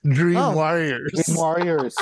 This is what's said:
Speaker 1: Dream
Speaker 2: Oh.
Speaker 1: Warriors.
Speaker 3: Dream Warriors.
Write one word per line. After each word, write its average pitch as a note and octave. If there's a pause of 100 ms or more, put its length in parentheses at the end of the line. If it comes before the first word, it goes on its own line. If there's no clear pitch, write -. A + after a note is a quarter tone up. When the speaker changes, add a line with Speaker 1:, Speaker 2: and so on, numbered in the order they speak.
Speaker 1:
Dream E3
Speaker 2:
Oh. C4+
Speaker 1:
Warriors. D#3
Speaker 3:
Dream E3
Warriors. E3